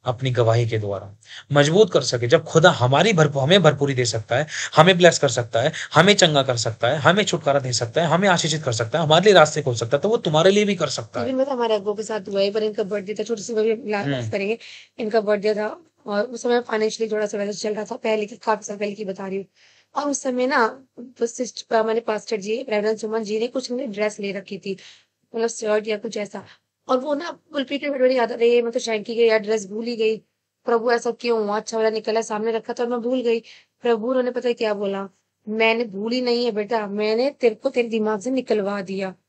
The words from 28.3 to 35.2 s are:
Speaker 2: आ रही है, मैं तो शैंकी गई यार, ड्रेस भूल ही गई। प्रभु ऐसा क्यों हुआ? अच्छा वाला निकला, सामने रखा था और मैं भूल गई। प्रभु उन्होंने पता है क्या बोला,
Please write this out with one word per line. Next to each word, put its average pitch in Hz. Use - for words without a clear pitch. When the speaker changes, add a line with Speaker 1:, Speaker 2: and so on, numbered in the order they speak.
Speaker 2:
आ -
रही 240
है, 240
मैं 233
तो 247
शैंकी 226
गई 233
यार, 220
ड्रेस 208
भूल 214
ही 240
गई। 220
प्रभु 233
ऐसा 233
क्यों 226
हुआ? 202
अच्छा 220
वाला 220
निकला, 220
सामने 220
रखा 226
था 247
और 233
मैं 240
भूल 247
गई। 233
प्रभु 233
उन्होंने 254
पता 247
है 240
क्या 214
बोला, 196